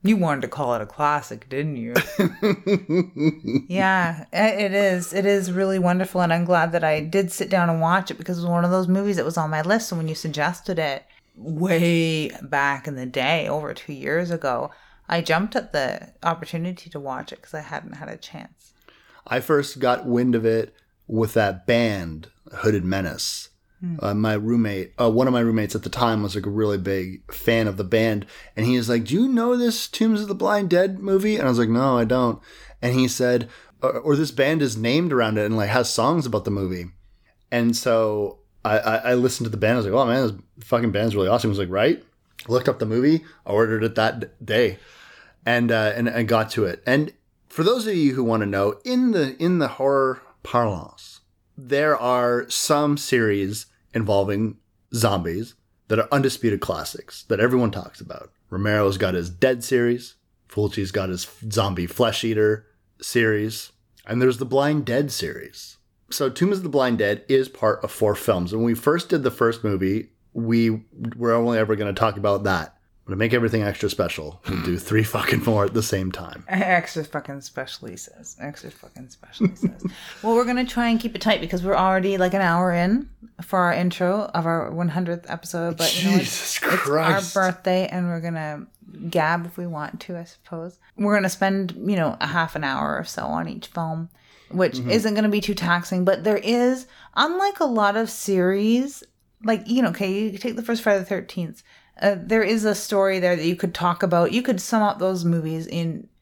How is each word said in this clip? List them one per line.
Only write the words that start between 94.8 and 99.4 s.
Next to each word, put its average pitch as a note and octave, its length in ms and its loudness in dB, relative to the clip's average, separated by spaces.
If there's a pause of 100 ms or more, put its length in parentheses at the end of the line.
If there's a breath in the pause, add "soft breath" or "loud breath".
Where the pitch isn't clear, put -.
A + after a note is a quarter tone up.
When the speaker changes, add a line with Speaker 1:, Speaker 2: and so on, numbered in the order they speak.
Speaker 1:
isn't G#3+ 240 2
gonna G#3+ 140 2
be G#3 120 0
too G3+ 140 -2
taxing. F3 500 0
But F#3 180 2
there G#3 140 2
is, B3 480 0 (300 loud breath)
unlike F#4+ 440 0
a E4+ 60 2
lot G#3+ 320 2
of A3 140 -2
series, G3+ 920 0 (400)